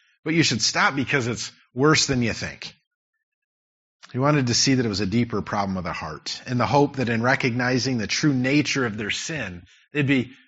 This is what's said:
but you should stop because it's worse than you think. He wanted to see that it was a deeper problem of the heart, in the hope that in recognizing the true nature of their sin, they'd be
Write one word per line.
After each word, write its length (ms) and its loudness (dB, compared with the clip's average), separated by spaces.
but 120 -2
you 80 4
should 180 0
stop 340 0
because 300 0
it's 260 -6
worse 320 4
than 160 0
you 120 0
think. 420 -10
He 80 -6
wanted 280 2
to 60 2
see 220 2
that 100 2
it 40 0
was 120 -2
a 60 0
deeper 340 0
problem 360 -2
of 60 -4
the 100 -4
heart, 520 -10
in 140 -2
the 80 2
hope 300 2
that 120 -2
in 140 0
recognizing 760 0
the 100 -4
true 260 2
nature 520 0
of 120 -4
their 140 -6
sin, 520 -8
they'd 160 0
be 260 2